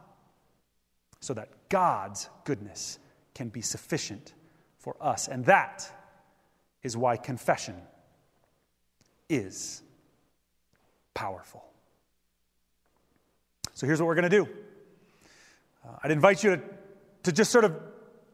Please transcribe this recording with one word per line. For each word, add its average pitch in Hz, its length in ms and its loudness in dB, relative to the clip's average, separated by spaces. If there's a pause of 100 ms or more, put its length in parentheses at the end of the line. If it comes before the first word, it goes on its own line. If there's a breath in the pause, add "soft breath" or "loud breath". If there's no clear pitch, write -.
(1200)
so - 140 -8
that - 340 -16
God's 117 600 0 (160)
goodness 98 540 -8 (360 soft breath)
can 120 140 -10
be 110 120 -12
sufficient - 760 -8 (440 soft breath)
for - 220 -14
us. 135 280 -4
And 127 180 -6
that - 440 2 (920)
is 117 140 -8
why 120 220 2
confession 113 680 -4 (1400)
is 98 540 -6 (1300)
powerful. 98 500 -12 (2000)
So - 120 -6
here's 151 140 2
what 170 60 2
we're 165 80 2
gonna 175 160 4
do. 190 180 4 (1400 soft breath)
Uh, 120 180 -20
I'd 143 80 -2
invite 185 320 6
you 190 140 6
to, 127 60 -8 (600)
to 170 80 2
just 202 180 4
sort 233 140 8
of 160 140 2 (560)